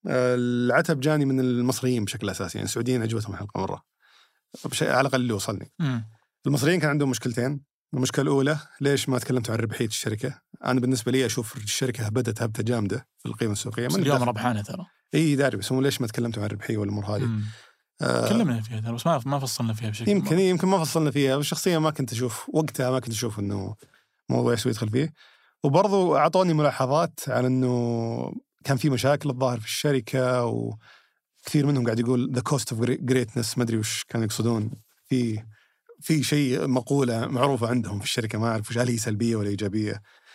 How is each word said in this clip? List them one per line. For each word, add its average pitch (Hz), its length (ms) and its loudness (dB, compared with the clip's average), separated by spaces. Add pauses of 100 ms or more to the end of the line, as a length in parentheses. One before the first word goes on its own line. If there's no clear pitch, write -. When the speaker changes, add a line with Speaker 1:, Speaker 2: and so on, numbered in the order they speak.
Speaker 1:
آه، 127 280 2
العتب 123 640 2
جاني 147 240 2
من 135 160 2
المصريين 123 640 0
بشكل 101 260 -6
أساسي، 98 280 -6
يعني 98 100 -4
السعوديين 117 340 0
عجبتهم 110 320 -4
الحلقة 98 260 -8
مرة، 95 220 -6 (800)
بشيء - 260 -2
على 123 100 4
الأقل 135 200 2
اللي 123 120 0
وصلني. 101 460 -6
Speaker 2:
مم. 127 260 -2 (420)
Speaker 1:
المصريين 143 340 2
كان 151 100 2
عندهم 143 200 2
مشكلتين. 123 640 -4 (200)
المشكلة 131 280 0
الأولى، 143 360 2 (220)
ليش 139 280 2
ما 131 100 2
تكلمتوا 120 360 -2
عن 110 60 -2
ربحية 113 260 -2
الشركة؟ 110 540 -6 (240)
أنا 127 160 2
بالنسبة 123 320 0
لي 131 140 2
أشوف 110 300 -4
الشركة 117 500 -4
هبدت 113 360 -2
هبتة 113 200 -4
جامدة 110 460 -2 (100)
في - 80 -12
القيمة 113 260 -2
السوقية. 117 340 -4
Speaker 2:
بس 135 80 -2
Speaker 1:
من 190 80 2
Speaker 2:
اليوم 143 140 4
Speaker 1:
الدخل. 123 120 2
Speaker 2:
ربحانة 113 340 -2
ترى. 180 240 -10 (280)
Speaker 1:
إي، 151 220 4
داري، 135 200 2
بس - 160 -4
هم 131 100 2
ليش 135 180 0
ما 123 60 -2
تكلمتوا 113 360 -4
عن 104 40 -2
الربحية 104 300 -4
والأمور 104 280 -2
هذه؟ 104 200 -2
Speaker 2:
مم. 110 200 -2 (580)
Speaker 1:
آه، 120 240 2
Speaker 2:
تكلمنا 143 340 2
فيها 110 200 -6
ترى، 117 120 -4
بس 117 140 -4
ما، 165 200 2
ما 143 120 0
فصلنا 123 360 -2
فيها 110 160 -4
بشكل 113 200 -2
Speaker 1:
يمكن، 180 260 4
Speaker 2:
مرة. 185 60 6
Speaker 1:
يمكن 185 260 4
ما 190 160 4
فصلنا 151 260 0
فيها، 135 260 2
بس 147 80 0
شخصيًا 170 340 0
ما 156 120 2
كنت 135 220 -4
أشوف 117 400 -4
وقتها، 143 380 0
ما 131 100 2
كنت 117 140 -8
أشوف 107 240 -4
إنه 101 360 -4 (540)
موضوع 120 240 2
يسوي 117 200 0
يدخل 110 160 -4
فيه. 131 240 0 (500)
وبرضو 180 540 4
أعطوني 165 380 4
ملاحظات 147 760 2
على 123 180 2
إنه 120 840 0 (320)
كان 139 120 0
في 151 140 2
مشاكل 139 400 2
الظاهر 123 300 0
في 107 60 -12
الشركة، 127 800 0
وكثير - 1200 -4
منهم 139 180 2
قاعد 113 160 0
يقول: 123 360 0
"The 123 180 0
cost 135 100 0
of 113 160 -4
gre-، 120 180 0 (140)
greatness"، 120 460 0
ما 120 40 2
أدري 117 140 0
وش - 320 -2
كانوا 113 180 -2
يقصدون. 110 440 0 (380)
في، 117 340 0 (580)
في 156 220 2
شيء، 131 440 2
مقولة 127 600 2
معروفة 127 420 2
عندهم 107 300 0
في 98 60 -8
الشركة، 110 340 -2
ما 113 100 0
أعرف 113 220 -2
وش، 117 80 -2
هل 123 100 2
هي 120 100 0
سلبية 113 380 0
ولا 104 120 0
إيجابية؟ 104 540 -2 (320)